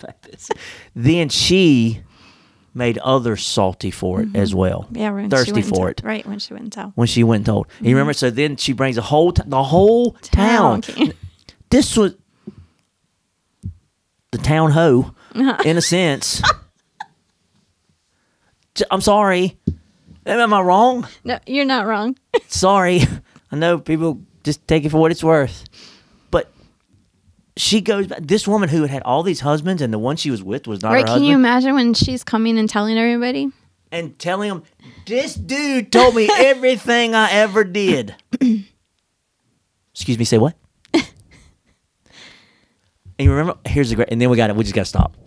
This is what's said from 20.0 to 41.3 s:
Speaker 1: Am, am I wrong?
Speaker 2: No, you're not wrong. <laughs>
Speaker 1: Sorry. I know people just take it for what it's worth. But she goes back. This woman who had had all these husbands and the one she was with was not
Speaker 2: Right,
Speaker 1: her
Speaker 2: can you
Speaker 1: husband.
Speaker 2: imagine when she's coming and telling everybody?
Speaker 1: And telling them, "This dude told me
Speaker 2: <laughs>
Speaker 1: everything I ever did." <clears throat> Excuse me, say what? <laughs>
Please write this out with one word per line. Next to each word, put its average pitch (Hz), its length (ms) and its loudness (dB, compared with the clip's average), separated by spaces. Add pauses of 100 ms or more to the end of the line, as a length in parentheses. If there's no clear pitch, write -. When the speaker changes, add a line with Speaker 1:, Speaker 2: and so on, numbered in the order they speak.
Speaker 1:
Am, 220 120 -2
am 226 160 2
I 202 60 4
wrong? 214 460 2 (180)
Speaker 2:
No, 247 220 -6
you're 277 180 -2
not 254 220 0
wrong. 220 300 -2 (160)
<laughs> - 160 -2
Speaker 1:
Sorry. 185 520 2 (500)
I 139 60 -8
know 165 220 0
people 160 420 -2 (240)
just - 240 -4
take 160 160 2
it 151 60 0
for 156 100 2
what 160 100 6
it's 165 140 -4
worth. 156 400 2 (640)
But - 220 -2 (1040)
she 214 240 0
goes 202 260 -2
back. - 160 -12
This 185 240 0
woman 202 220 0
who 156 140 0
had 139 80 -2
had 139 120 -8
all 139 200 0
these 175 180 -4
husbands 151 420 -2
and 113 100 -2
the 110 60 -2
one 131 180 -4
she 151 140 -6
was 104 120 -4
with 101 240 -8
was 104 160 -8
not 110 100 -2
Speaker 2:
Right, 254 160 2
Speaker 1:
her 233 60 0
Speaker 2:
can 285 100 2
you 285 100 4
Speaker 1:
husband. 262 120 4
Speaker 2:
imagine 254 280 2
when 240 200 2
she's 254 280 -2
coming 226 360 -2
and 220 100 0
telling 220 300 -2
everybody? 240 520 -2 (400)
Speaker 1:
And 170 280 -10
telling 196 320 -4
them, 170 120 -8 (440)
"This 254 280 -4
dude 269 560 -4
told 240 240 6
me 220 180 2
Speaker 2:
<laughs> - 0 -
Speaker 1:
everything 254 840 2
I 214 180 2
ever 208 320 2
did." 175 500 -2 (260)
<clears throat> 269 40 0 (1500)
Excuse - 260 -6
me, 117 60 0
say 113 140 2
what? 139 160 2 (400)
<laughs> 330 80 2 (2250)